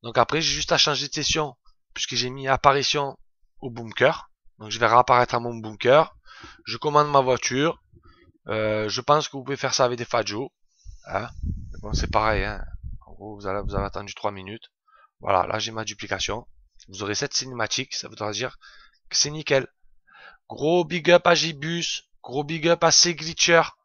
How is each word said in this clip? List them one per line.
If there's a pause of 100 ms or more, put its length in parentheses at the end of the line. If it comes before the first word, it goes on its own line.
Donc
après
j'ai
juste
à
changer
de
session (360)
puisque
j'ai
mis
apparition (420)
au
bunker. (280)
Donc
je
vais
réapparaître
à
mon
bunker. (480)
Je
commande
ma
voiture. (640)
Euh,
je
pense
que
vous
pouvez
faire
ça
avec
des
Fajo. (500)
Hein. (160)
Mais
bon,
c'est
pareil,
hein. (400)
En
gros,
vous
allez,
vous
avez
attendu
trois
minutes. (480)
Voilà,
là
j'ai
ma
duplication. (400)
Vous
aurez
cette
cinématique,
ça
voudra
dire (520)
que
c'est
nickel. (800)
Gros
big
up
à
Jibus, (140)
gros
big
up
à
C
Glitcher. (220)